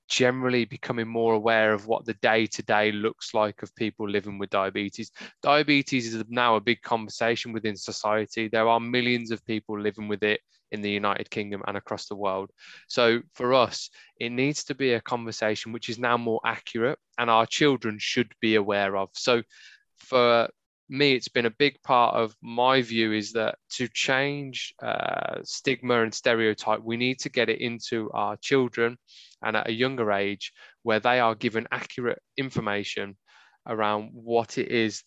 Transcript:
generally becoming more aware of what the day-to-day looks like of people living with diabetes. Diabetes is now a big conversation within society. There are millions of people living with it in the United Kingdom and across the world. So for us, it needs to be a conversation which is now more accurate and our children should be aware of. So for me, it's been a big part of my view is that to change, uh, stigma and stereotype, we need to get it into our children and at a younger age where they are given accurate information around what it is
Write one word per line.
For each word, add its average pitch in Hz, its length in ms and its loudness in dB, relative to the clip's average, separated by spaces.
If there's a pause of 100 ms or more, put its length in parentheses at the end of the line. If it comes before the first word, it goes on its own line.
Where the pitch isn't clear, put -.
generally 127 580 2
becoming 117 420 -6
more 113 260 2
aware 110 400 4
of 104 140 -4
what 113 180 -2
the 113 100 -4
day-to-day 110 760 2
looks 104 420 -4
like 107 300 0
of 101 120 -12
people 107 340 -6
living 101 280 -4
with 98 120 -8
diabetes. 101 600 -2 (300)
Diabetes 139 720 2
is 110 140 -4
now 120 280 4
a 104 60 2
big 113 200 -2
conversation 113 720 -2
within 107 240 -6
society. 107 680 -4
There 110 200 2
are 117 120 4
millions 120 520 0
of 110 140 -8
people 107 340 -6
living 104 280 -4
with 104 160 -4
it 107 180 2 (300)
in 107 100 -8
the 101 100 -2
United 101 380 -2
Kingdom 101 360 -6
and 101 120 -6
across - 300 -8
the 104 80 -10
world. 98 340 -4 (380)
So 117 340 2 (120)
for 123 200 -2
us, - 360 0 (300)
it 117 120 -6
needs 135 340 -2
to 143 100 -6
be 131 180 2
a 113 80 0
conversation 113 680 -4
which 117 180 -8
is 117 100 -6
now 120 180 2
more 117 280 -2
accurate 117 540 -2 (180)
and 120 120 0
our 113 160 6
children 113 540 2
should 117 320 0 (100)
be 110 140 4
aware 101 420 2
of. 98 160 -2
So 120 300 2 (540)
for 120 520 4 (400)
me, 135 240 4
it's 120 160 -2
been 120 160 0
a 113 60 0
big 143 320 0
part 120 320 4
of 113 260 0
my 123 400 2
view 113 320 2
is 107 180 -2
that 113 240 0 (140)
to 127 180 -4
change, 139 840 -2 (100)
uh, - 600 -2
stigma 123 580 0
and 110 120 0
stereotype, 110 720 2
we 113 140 -4
need 123 220 -2
to 143 100 -6
get 117 200 0
it 110 120 0
into 117 520 -4
our 104 240 -2
children 123 600 0 (460)
and 110 140 0
at - 120 -2
a 113 40 -2
younger 120 380 0
age 98 420 -2 (300)
where 110 160 2
they 123 200 4
are 113 140 4
given 113 380 -2
accurate 120 500 -6 (160)
information 101 800 -4 (500)
around 107 460 0
what 117 440 -2
it 127 120 -2
is 110 380 0